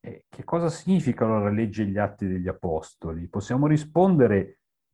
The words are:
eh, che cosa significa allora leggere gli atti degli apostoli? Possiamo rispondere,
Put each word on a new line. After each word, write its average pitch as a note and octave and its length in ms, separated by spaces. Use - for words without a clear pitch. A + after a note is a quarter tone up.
eh, - 280
che - 140
cosa E3+ 260
significa D#3 560
allora G#2+ 260
leggere G#2 380
gli G2 100
atti G2+ 280
degli F#2 220
apostoli? E2 800
Possiamo B2+ 400
rispondere, D3+ 880